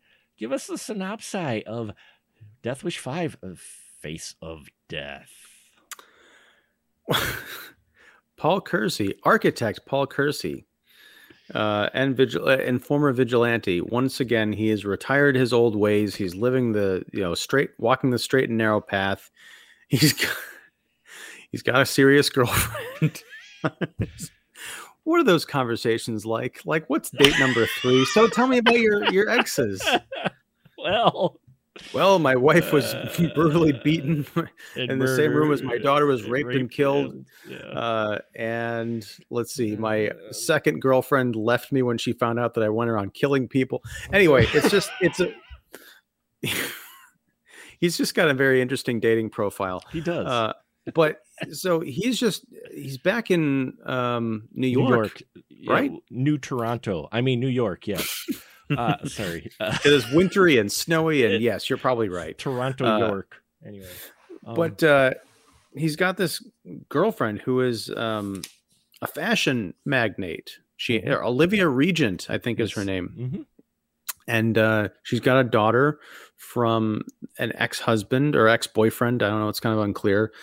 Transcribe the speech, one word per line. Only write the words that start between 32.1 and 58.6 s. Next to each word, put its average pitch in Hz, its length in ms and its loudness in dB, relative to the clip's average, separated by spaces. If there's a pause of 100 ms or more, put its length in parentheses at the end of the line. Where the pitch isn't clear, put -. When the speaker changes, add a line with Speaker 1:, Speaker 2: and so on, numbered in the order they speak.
Speaker 2:
my 135 160 4
wife 156 360 4
was 135 220 2
Speaker 1:
uh, - 180 -8 (200)
Speaker 2:
<laughs> - 40 -12
brutally 156 360 4 (120)
beaten 151 420 0 (500)
Speaker 1:
and 127 160 -4
Speaker 2:
in 135 80 -2
the 131 80 2
same 131 260 2
room 151 180 2
as 139 120 0
my 131 100 -6
Speaker 1:
murdered - 100 -4
Speaker 2:
daughter 143 220 4
was 131 180 2
Speaker 1:
and 113 80 -8
Speaker 2:
raped 127 200 -2
and 127 100 0
Speaker 1:
raped 120 120 -6
Speaker 2:
killed. 139 400 0
Speaker 1:
and, 131 120 -18 (240)
yeah. - 80 -14
Speaker 2:
Uh, 110 600 -4 (180)
and 117 680 -4 (260)
let's 120 220 -4
see, 107 220 -2
my 107 340 0
Speaker 1:
Uh, - 220 -12
Speaker 2:
second 156 500 0
girlfriend 131 540 2
left 113 360 0
me 135 100 2
when 120 160 0
she 120 160 -2
found 117 260 -2
out 117 140 -2
that 113 100 0
I 107 60 2
went 113 220 0
around 101 240 -2
killing 139 320 0
people. - 360 -2 (300)
Anyway, 151 400 6
it's 151 160 4
just, 196 260 2
Speaker 1:
<laughs> - 60 -14
Speaker 2:
it's 180 180 2
a, 170 140 0 (1080)
<laughs> - 60 -4 (1300)
he's 170 180 0
just - 180 -2
got 175 140 4
a 139 60 4
very 131 260 4
interesting 127 380 -2
dating 113 320 2
profile. 95 600 -4
Speaker 1:
He 165 100 -6
does. 160 260 -4
Speaker 2:
Uh, 117 260 -2 (420)
but 156 240 2 (320)
so 165 280 -2
he's 190 400 -4
just, 220 240 -2 (300)
he's 135 240 -12
back 220 320 -2
in, 139 440 0 (120)
um, 117 640 -4
New 127 240 -2
Speaker 1:
New 147 120 2
Speaker 2:
York, - 20 4
Speaker 1:
York, 110 320 0 (260)
yeah, - 260 -8
Speaker 2:
right? 240 180 0 (180)
Speaker 1:
New 143 300 -2
Toronto. 117 720 -4
I 113 100 -2
mean, 127 180 2
New 127 80 -2
York, 120 400 -2
yeah. 95 180 -4
Speaker 2:
<laughs> - 60 -8 (640)